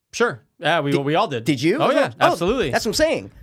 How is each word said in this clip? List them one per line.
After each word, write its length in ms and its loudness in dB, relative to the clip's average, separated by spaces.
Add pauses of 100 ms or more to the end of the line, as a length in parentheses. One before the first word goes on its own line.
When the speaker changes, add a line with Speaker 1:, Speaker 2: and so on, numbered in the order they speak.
(140)
Speaker 1:
Sure. 300 -2 (160)
Yeah, 200 0
we, 120 -2
Speaker 2:
Did 120 2
Speaker 1:
we 120 0
all 120 2
did. 160 -6
Speaker 2:
Did 180 0
you? 160 2
Speaker 1:
Oh, 140 2
yeah, 280 2
Speaker 2:
Oh, 120 4
Speaker 1:
absolutely. 400 -2
Speaker 2:
that's 140 0
what 60 -4
I'm 40 -2
saying. 360 0 (120)